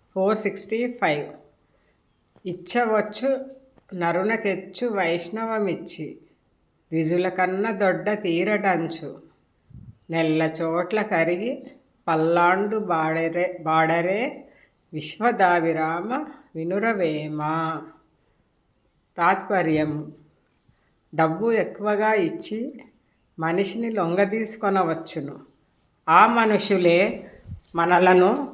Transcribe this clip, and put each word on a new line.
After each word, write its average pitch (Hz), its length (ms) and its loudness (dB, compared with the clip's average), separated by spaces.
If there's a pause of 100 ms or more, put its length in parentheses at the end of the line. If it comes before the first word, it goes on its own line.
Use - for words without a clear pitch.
(160)
ఫోర్ 196 220 2
సిక్స్టీ 226 540 -4
ఫైవ్. 151 420 -2 (1120)
ఇచ్చవచ్చు 220 840 -2 (640)
నరునకెచ్చు 190 920 -2
వైష్ణవమిచ్చి, 196 1300 -4 (720)
ద్విజుల 170 380 0
కన్న 190 420 -2
దొడ్డ 190 420 0
తీరటంచు, 185 1080 -2 (880)
నెల్ల 160 340 2
చోట్ల 170 580 -2
కరిగి 190 680 -2 (360)
పల్లాండు 175 720 2
బాడరే, 165 840 -2
బాడరే 170 840 0 (480)
విశ్వదాభిరామ 175 1300 0 (300)
వినురవేమ. 160 840 -2 (1800)
తాత్పర్యం, 160 960 0 (1040)
డబ్బు 165 360 0
ఎక్కువగా 208 600 0
ఇచ్చి 208 460 -2 (800)
మనిషిని 196 520 -2
లొంగదీసుకొనవచ్చును. 190 1500 -2 (720)
ఆ 190 180 10
మనుషులే 202 1040 2 (440)
మనలను 180 560 6 (220)